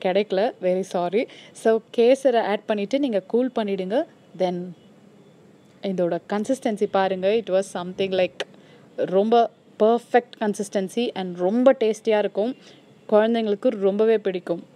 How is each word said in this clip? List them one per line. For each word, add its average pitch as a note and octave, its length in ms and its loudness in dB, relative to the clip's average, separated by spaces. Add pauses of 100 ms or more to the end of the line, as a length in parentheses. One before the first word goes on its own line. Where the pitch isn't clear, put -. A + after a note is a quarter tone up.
கிடைக்கல. G3+ 480 0 (100)
Very F#3 220 0 (100)
sorry. F3 320 -2 (260)
So, A3+ 260 2 (200)
கேசரை A#3+ 420 4
ஆட் G#3 260 -2
பண்ணிட்டு G#3 340 -2
நீங்க A#3+ 200 -2
cool A#3+ 360 0
பண்ணிடுங்க. G3+ 500 -2 (320)
Then F3+ 180 0 (1300)
இதோட F3+ 360 -2 (100)
கன்சிஸ்டன்சி G#3 600 -2
பாருங்க. F#3+ 440 0
It A3 140 -4
was F#3 140 2 (100)
something F#3 380 -6
like F#3 360 -2 (480)
ரொம்ப G#3 540 2 (300)
perfect A#3 600 2
consistency G#3 760 -4
and F#3 240 -8
ரொம்ப A#3+ 420 2
டேஸ்டியா A3 380 0
இருக்கும். G#3 380 -2 (540)
குழந்தைங்களுக்கு A3 580 2
ரொம்பவே G#3+ 500 2
பிடிக்கும். F3+ 460 -6 (120)